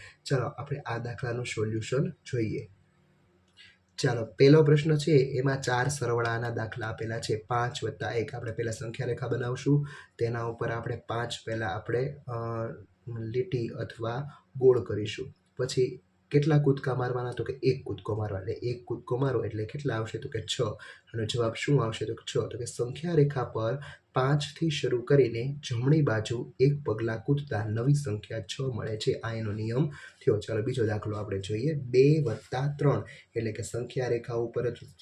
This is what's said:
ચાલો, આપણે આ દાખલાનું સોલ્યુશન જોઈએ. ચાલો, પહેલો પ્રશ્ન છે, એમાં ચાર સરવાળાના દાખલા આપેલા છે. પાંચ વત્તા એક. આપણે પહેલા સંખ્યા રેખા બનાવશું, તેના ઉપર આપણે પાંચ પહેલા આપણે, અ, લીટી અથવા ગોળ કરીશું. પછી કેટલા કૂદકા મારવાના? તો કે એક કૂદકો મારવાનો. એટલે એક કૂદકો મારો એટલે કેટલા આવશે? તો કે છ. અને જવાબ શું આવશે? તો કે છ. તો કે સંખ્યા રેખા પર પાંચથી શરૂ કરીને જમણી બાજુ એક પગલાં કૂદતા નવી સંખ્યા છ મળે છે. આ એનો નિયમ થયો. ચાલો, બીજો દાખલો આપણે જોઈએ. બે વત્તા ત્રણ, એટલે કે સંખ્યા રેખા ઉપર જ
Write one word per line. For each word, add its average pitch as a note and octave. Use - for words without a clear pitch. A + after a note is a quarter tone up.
ચાલો, C3
આપણે C#3
આ A#2
દાખલાનું A#2+
સોલ્યુશન A2
જોઈએ. A2
ચાલો, A#2
પહેલો D3
પ્રશ્ન D3+
છે, E3
એમાં C3+
ચાર B2+
સરવાળાના A#2
દાખલા A2+
આપેલા A2+
છે. A2+
પાંચ A#2+
વત્તા A2
એક. A2+
આપણે A#2
પહેલા A2+
સંખ્યા A2+
રેખા A#2+
બનાવશું, B2
તેના A#2
ઉપર A#2
આપણે A#2
પાંચ A#2
પહેલા A2+
આપણે, A2+
અ, A#2+
લીટી A#2
અથવા A2+
ગોળ B2+
કરીશું. G#2
પછી B2+
કેટલા D3
કૂદકા C#3
મારવાના? B2
તો A#2
કે -
એક C3
કૂદકો G#2
મારવાનો. G2+
એટલે -
એક -
કૂદકો B2
મારો C3
એટલે G#2+
કેટલા C3+
આવશે? A2
તો -
કે -
છ. -
અને A2+
જવાબ A2+
શું C#3
આવશે? A2
તો A2+
કે -
છ. -
તો G#2+
કે B2
સંખ્યા C#3
રેખા C#3+
પર A2+
પાંચથી D3
શરૂ B2
કરીને C3
જમણી C3
બાજુ A#2
એક C#3+
પગલાં A2+
કૂદતા B2
નવી A#2
સંખ્યા A2+
છ -
મળે A2
છે. A#2
આ A2+
એનો A2+
નિયમ A2+
થયો. -
ચાલો, G#2+
બીજો A#2+
દાખલો G#2+
આપણે G2+
જોઈએ. A2
બે C3+
વત્તા C#3
ત્રણ, B2+
એટલે A2+
કે A2
સંખ્યા A#2+
રેખા A#2
ઉપર A#2+
જ A2+